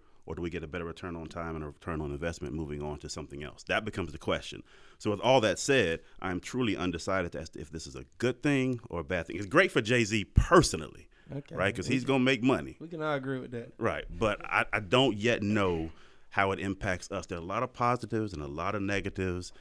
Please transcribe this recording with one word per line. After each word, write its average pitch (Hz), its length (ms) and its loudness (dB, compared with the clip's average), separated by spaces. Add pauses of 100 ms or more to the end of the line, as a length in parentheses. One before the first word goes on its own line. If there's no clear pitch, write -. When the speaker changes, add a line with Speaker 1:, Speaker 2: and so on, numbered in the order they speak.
(260)
Speaker 1:
or 82 80 -8
do 85 80 -6
we 87 80 -2
get 80 140 -6
a - 20 -8
better 85 180 -6
return 85 300 -8
on 80 140 -8
time 82 260 -6
and 80 100 -6
a 73 40 -8
return 78 320 -6
on 73 100 -4
investment 73 420 -6
moving 73 300 -4
on 76 160 -6
to 73 100 -12
something 71 360 -10
else? - 180 -14
That 107 220 -2
becomes 95 260 -6
the 82 80 -10
question. - 460 -4 (340)
So 107 140 0
with 101 80 -2
all 127 220 8
that 98 180 4
said, 98 400 4 (200)
I'm 90 200 -2
truly 123 360 0
undecided 90 600 -2
as 73 140 -8
to - 100 -12
if 76 100 -12
this 80 160 -8
is 65 80 -12
a 65 100 -12 (140)
good 123 240 0
thing 131 380 2 (100)
or 85 100 -4
a 78 40 -4
bad 85 240 -2
thing. - 80 -6
It's 101 100 -4
great 175 240 4
for 143 100 2
Jay-Z 110 440 2 (100)
personally, - 720 6 (240)
Speaker 2:
Okay. 139 220 -10
Speaker 1:
right? 98 200 2
'Cause 95 140 -4
Speaker 2:
We 123 60 2
Speaker 1:
he's 127 80 2
Speaker 2:
can 131 120 2
Speaker 1:
gonna 127 100 4
make 127 180 4
money. 101 380 2
Speaker 2:
We 160 80 -12
can 170 120 -8
all 156 140 -2
agree 135 240 -4
with 123 140 -12
that. 117 260 -10
Speaker 1:
Right. 82 320 -2
But 101 340 0
I, 110 280 0
I 107 80 0
don't 113 360 4
yet 107 280 0
know 92 480 2 (400)
how 98 200 2
it 92 80 -4
impacts 95 500 -4
us. 92 160 -6
There 87 120 -6
are - 20 -8
a 82 40 -8
lot 104 200 -2
of 127 80 -6
positives 117 600 0
and 76 80 -8
a 73 60 -6
lot 85 300 -2
of 98 60 -4
negatives, 95 800 -2